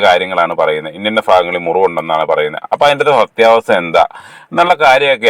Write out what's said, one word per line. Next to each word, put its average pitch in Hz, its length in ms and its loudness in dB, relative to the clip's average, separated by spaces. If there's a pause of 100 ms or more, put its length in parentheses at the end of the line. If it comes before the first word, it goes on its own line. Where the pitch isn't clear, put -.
കാര്യങ്ങളാണ് 90 540 0
പറയുന്നത്, 78 360 -4
ഇന്ന 101 140 -6
ഇന്ന 110 180 -2
ഭാഗങ്ങളിൽ 90 380 2
മുറിവുണ്ടെന്നാണ് 82 640 -2
പറയുന്നത്." 76 320 -4 (100)
അപ്പോൾ - 140 0
അതിൻ്റെ 143 180 0
ഒരു 147 160 2
സത്യാവസ്ഥ 113 500 2 (120)
എന്താ 85 220 0 (460)
എന്നുള്ള 175 220 0 (120)
കാര്യമൊക്കെ 131 440 2